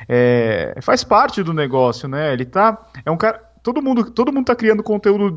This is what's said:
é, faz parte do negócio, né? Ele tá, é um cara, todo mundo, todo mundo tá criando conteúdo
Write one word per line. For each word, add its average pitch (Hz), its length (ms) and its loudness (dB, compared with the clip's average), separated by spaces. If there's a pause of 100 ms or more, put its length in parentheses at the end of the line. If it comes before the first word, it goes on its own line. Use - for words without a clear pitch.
é, 117 720 2
faz 254 240 0
parte 220 380 2
do 165 100 -4
negócio, 131 560 0
né? 143 240 -2
Ele 123 140 -4
tá, 214 320 0 (260)
é 147 60 -4
um 165 80 -2
cara, 220 200 -2 (240)
todo 247 200 -4
mundo, 254 280 0
todo 254 220 0
mundo 269 140 -2
tá 240 100 0
criando 220 260 0
conteúdo 202 540 0